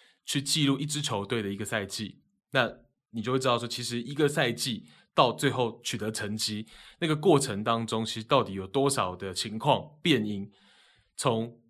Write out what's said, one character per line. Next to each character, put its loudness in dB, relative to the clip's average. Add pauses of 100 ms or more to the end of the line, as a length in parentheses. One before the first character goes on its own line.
(240)
去 -2
记 0
录 4
一 -4
支 -4
球 -2
队 -2
的 -4
一 -4
个 -6
赛 -4
季， -8 (320)
那 2 (400)
你 -8
就 -2
会 4
知 0
道 4
说， -6
其 -8
实 -4
一 -8
个 4
赛 0
季 -6 (260)
到 6
最 0
后 -2
取 -6
得 -4
成 -4
绩， -4 (320)
那 0
个 2
过 6
程 -2
当 2
中， -2
其 -6
实 -10
到 6
底 -10
有 -6
多 2
少 0
的 -8
情 -6
况 0
变 2
因， -6 (680)
从 -2 (120)